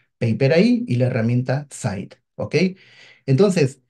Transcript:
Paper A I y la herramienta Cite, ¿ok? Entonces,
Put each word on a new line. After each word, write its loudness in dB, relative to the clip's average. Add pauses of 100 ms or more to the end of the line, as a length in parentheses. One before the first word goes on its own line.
(180)
Paper 0
A 4
I 2
y -2
la 2
herramienta -2
Cite, -10 (180)
¿ok? -6 (720)
Entonces, 2